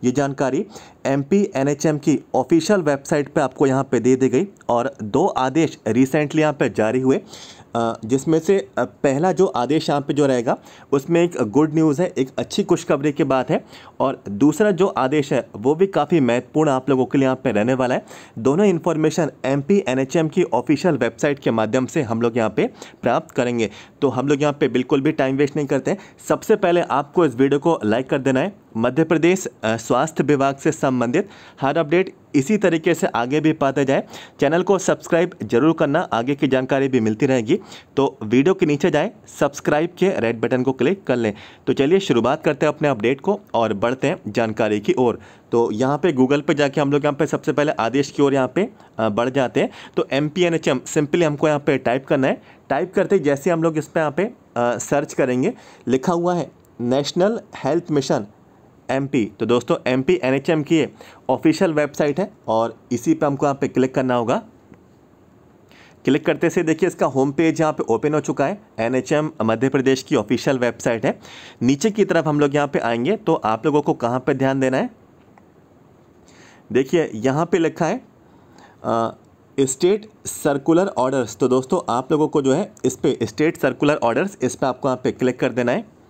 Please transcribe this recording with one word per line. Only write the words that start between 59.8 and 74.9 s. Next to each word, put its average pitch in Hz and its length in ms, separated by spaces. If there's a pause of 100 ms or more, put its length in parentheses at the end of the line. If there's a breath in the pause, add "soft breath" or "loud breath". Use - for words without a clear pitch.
एमपीएनएचएम 135 760
की 170 120
ये 135 180 (360 loud breath)
ऑफिशियल 160 440
वेबसाइट 147 460
है 208 120 (160)
और 113 320 (120)
इसी 127 220
पे 156 120
हमको 143 200
यहाँ 139 160
पे 139 60
क्लिक 131 280
करना 127 200
होगा। 123 280 (1600 loud breath)
क्लिक 143 200
करते 160 240
से 175 140
देखिए 160 240
इसका 170 180
होम 139 260
पेज 160 300
यहाँ 156 120
पे - 160
ओपन 113 240
हो 151 60
चुका 139 260
है, 196 160 (180)
एनएचएम 131 520 (100)
मध्य 113 280
प्रदेश 135 340
की - 120
ऑफिशियल 127 440
वेबसाइट 117 460
है। 214 140 (420 loud breath)
नीचे 139 300
की 202 140
तरफ 165 220
हम 147 120
लोग 147 160
यहाँ 143 120
पे 139 120
आएंगे 120 360
तो - 180
आप 110 320
लोगों 147 160
को 156 120
कहाँ 120 260
पे 139 140
ध्यान 135 260
देना 131 180
है, 233 120 (1800 loud breath)